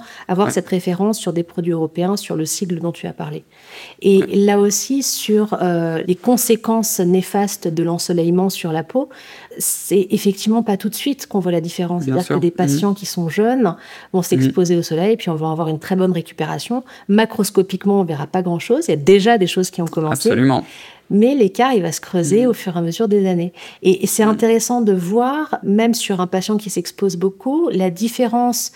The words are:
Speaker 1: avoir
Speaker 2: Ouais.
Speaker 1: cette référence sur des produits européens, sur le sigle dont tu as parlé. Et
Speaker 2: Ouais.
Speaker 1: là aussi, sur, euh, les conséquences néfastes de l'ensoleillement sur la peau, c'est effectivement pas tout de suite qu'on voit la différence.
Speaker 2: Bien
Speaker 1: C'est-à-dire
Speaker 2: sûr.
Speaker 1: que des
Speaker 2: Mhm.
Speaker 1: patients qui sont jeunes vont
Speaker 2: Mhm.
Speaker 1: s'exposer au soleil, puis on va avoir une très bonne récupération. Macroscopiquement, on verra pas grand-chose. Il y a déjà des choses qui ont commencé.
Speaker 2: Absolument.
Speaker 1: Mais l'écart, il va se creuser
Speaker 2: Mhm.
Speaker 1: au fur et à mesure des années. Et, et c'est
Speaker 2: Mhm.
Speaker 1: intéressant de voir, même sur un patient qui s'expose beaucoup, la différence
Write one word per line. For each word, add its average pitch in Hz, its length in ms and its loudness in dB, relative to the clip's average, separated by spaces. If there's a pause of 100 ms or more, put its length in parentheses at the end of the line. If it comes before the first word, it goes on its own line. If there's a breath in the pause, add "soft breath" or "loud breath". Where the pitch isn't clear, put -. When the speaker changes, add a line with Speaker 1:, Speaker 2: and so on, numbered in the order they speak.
(280 loud breath)
Speaker 1:
avoir 190 200 0
Speaker 2:
Ouais. - 60 -4
Speaker 1:
cette 185 140 -2
référence 190 520 0
sur 180 120 -4
des 170 120 -2
produits 170 280 -4
européens, 165 460 -2
sur 170 180 -8
le 160 100 -2
sigle 170 340 -4
dont 170 120 -4
tu - 160 -10
as 170 60 -10
parlé. 156 300 -10 (580 loud breath)
Et 196 180 6
Speaker 2:
Ouais. 196 160 0
Speaker 1:
là 202 240 4
aussi, 208 440 0
sur, 214 580 0
euh, 165 460 0
les 180 80 2
conséquences 226 840 0
néfastes 185 680 0
de 165 160 -2
l'ensoleillement 170 680 0
sur 175 220 -6
la 160 120 -2
peau, 262 260 -4 (480 loud breath)
c'est 185 540 -2
effectivement 214 520 0
pas 202 140 -2
tout 214 120 -4
de - 60 -10
suite - 320 -6
qu'on 202 120 -2
voit 180 120 -2
la 170 100 0
différence. 175 440 -4
Speaker 2:
Bien 131 80 -2
Speaker 1:
C'est-à-dire 180 140 0
Speaker 2:
sûr. 147 80 -2
Speaker 1:
que 143 60 0
des 170 60 2
Speaker 2:
Mhm. 170 60 0
Speaker 1:
patients 147 400 0
qui 196 120 -8
sont 165 240 -4
jeunes 214 460 2 (360 loud breath)
vont 185 80 0
Speaker 2:
Mhm. 175 40 -2
Speaker 1:
s'exposer 170 520 2
au 170 80 0
soleil, 180 340 0
puis 185 120 -6
on 165 60 -2
va 156 160 -2
avoir 160 160 -2
une 156 120 -4
très 190 160 -4
bonne 185 160 2
récupération. 165 720 -6 (260 loud breath)
Macroscopiquement, 202 920 2
on - 20 2
verra 151 240 -4
pas 185 140 -2
grand-chose. 180 460 -2
Il - 40 0
y - 20 4
a 156 40 0
déjà 196 420 6
des 180 80 2
choses 185 220 -2
qui - 120 -6
ont 165 60 -2
commencé. 156 420 -2
Speaker 2:
Absolument. 131 340 4 (500 loud breath)
Speaker 1:
Mais 233 220 4
l'écart, 240 380 2
il 208 80 2
va 165 100 -2
se - 80 -6
creuser 185 440 0
Speaker 2:
Mhm. 254 60 4
Speaker 1:
au 226 40 2
fur 185 200 -6
et 175 60 -2
à - 20 0
mesure 170 280 -2
des 202 180 4
années. 175 240 0 (320 loud breath)
Et, 185 220 2
et - 20 0
c'est - 160 0
Speaker 2:
Mhm. 214 80 4
Speaker 1:
intéressant 226 500 2
de 208 120 2
voir, 240 680 -2
même 220 320 2
sur 196 280 -2
un 175 60 0
patient 190 280 -2
qui 208 140 -4
s'expose 175 480 -4
beaucoup, 262 520 -2
la 185 200 0
différence 233 880 -2